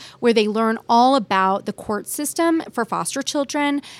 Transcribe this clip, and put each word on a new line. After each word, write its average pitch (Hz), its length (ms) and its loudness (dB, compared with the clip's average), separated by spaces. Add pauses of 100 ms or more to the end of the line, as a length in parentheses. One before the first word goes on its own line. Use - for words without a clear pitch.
(200)
where 233 140 2
they 214 140 2
learn 226 300 0 (100)
all 240 280 6
about 190 500 0
the 208 80 -6
court - 340 -8
system 330 540 -2 (100)
for 233 140 -4
foster 170 360 -4
children 285 600 -2 (180)